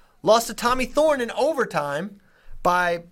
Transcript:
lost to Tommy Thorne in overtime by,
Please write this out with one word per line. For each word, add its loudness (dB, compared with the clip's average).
lost 4
to -10
Tommy -2
Thorne 2
in -4
overtime -2
by, 2